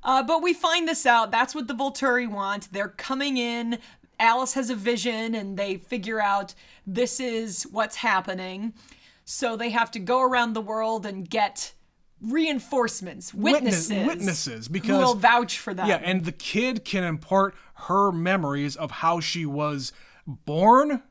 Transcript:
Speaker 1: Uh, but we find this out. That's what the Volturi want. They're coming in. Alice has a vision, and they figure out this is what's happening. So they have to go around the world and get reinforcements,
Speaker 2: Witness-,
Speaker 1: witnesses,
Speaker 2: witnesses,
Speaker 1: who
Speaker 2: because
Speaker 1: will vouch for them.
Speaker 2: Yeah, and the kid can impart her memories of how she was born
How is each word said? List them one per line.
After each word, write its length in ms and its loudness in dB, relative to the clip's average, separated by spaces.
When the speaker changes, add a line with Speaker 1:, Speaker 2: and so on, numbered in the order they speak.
Speaker 1:
Uh, 220 4
but 180 2
we 100 2
find 360 0
this 180 0
out. 240 4
That's 240 0
what 140 -6
the 60 -6
Volturi 540 0
want. 440 -6
They're 160 -4
coming 480 -4
in. 420 -2
Alice 360 4
has 140 -2
a 60 -2
vision, 640 -2
and 200 -6
they 200 -2
figure 440 -4
out 340 0
this 360 -2
is 500 -4
what's 260 -2
happening. 760 -2
So 320 -4
they 140 -2
have 220 0
to 80 -6
go 200 2
around 340 2
the 60 -2
world 460 -2
and 240 -8
get 420 -2
reinforcements, 920 -2
Speaker 2:
Witness-, 540 2
Speaker 1:
witnesses, 180 0
Speaker 2:
witnesses, 600 -2
Speaker 1:
who 60 -8
Speaker 2:
because 320 2
Speaker 1:
will 100 6
vouch 440 4
for 160 -8
them. 140 -2
Speaker 2:
Yeah, 140 2
and 220 0
the 80 -4
kid 520 -2
can 200 -2
impart 500 0
her 380 2
memories 640 0
of 140 -6
how 300 2
she 260 -4
was 460 -4
born 840 4